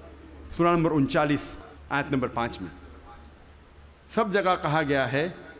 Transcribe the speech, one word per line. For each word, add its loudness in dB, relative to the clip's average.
सूरह 4
नंबर 4
उनचालीस, 2
आयत 0
नंबर 0
पाँच -4
में। -10
सब 0
जगह 4
कहा 0
गया 2
है 0